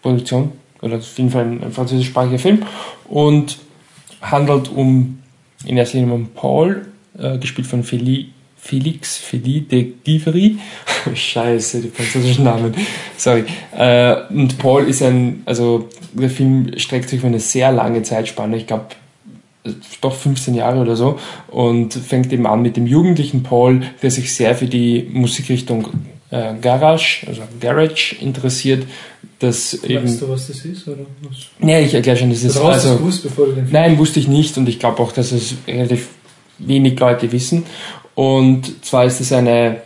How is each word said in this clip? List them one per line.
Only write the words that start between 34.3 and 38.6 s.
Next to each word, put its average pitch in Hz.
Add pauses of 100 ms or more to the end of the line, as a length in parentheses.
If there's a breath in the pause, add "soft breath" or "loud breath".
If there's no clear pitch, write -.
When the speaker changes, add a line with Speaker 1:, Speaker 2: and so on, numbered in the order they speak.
Speaker 1:
und 131
ich 113
glaub 117
auch, 117
dass 127
es 120 (120)
relativ 123 (500)
wenig 131
Leute 120
wissen. 131 (520 loud breath)
Und 131